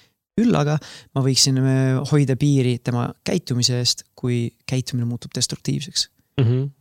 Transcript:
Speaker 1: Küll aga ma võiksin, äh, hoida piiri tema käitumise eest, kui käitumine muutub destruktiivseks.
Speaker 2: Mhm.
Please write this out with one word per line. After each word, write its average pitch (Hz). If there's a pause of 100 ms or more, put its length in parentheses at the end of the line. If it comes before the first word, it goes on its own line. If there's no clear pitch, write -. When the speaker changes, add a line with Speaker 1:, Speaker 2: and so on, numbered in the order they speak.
(380)
Speaker 1:
Küll 226
aga 147 (420)
ma 135
võiksin, 131
äh, 131 (100)
hoida 139
piiri 135 (100)
tema 123 (180)
käitumise 123
eest, - (120)
kui 120 (180)
käitumine 127
muutub 120
destruktiivseks. - (280)
Speaker 2:
Mhm. 127 (160)